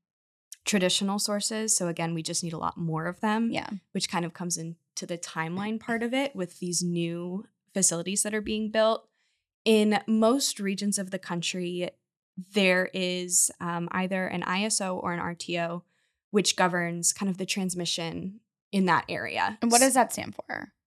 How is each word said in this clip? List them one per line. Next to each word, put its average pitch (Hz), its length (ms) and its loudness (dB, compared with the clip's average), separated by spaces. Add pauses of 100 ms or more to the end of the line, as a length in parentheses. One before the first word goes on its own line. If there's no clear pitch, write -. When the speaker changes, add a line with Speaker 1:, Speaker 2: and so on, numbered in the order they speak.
(640)
Speaker 1:
traditional 196 540 0
sources. 214 560 -2
So 180 140 0
again, 165 240 -2
we 165 100 -4
just 170 200 -4
need 165 100 -6
a 160 40 -8
lot - 200 -4
more 160 300 -4
of 180 120 -8
them, 226 320 0
Speaker 2:
Yeah. - 180 -4 (220)
Speaker 1:
which - 160 -2
kind 170 160 -2
of 165 100 -6
comes 175 240 -4
into 165 480 -12
the 175 120 -6
timeline 180 640 -4
part 233 240 -2
of 233 100 -4
it 277 220 0
with 180 240 -6
these 175 220 -2
new 175 640 -2 (280)
facilities 180 500 0
that 208 100 -6
are 214 80 0
being 214 300 -2
built. 220 340 4 (600)
In 214 420 6
most 220 540 4
regions 196 360 0
of 190 140 -6
the 190 80 -6
country, 180 680 -4 (480)
there 185 560 4
is, 180 680 0
um, 170 320 -4
either 185 360 0
an 175 160 -4
I 185 200 0
S 214 160 0
O 185 180 -4
or - 160 -4
an 170 60 -4
R 175 160 -4
T 175 240 -4
O, 170 240 -4 (480)
which 196 240 4
governs 175 580 2
kind 202 160 -2
of 180 80 0
the 190 80 -6
transmission 180 920 -4 (320)
in 190 140 4
that 165 240 4
area. 107 520 -2
Speaker 2:
And 233 100 2
what 240 100 8
does 262 120 6
that 240 200 4
stand - 220 -8
for? - 380 -10 (140)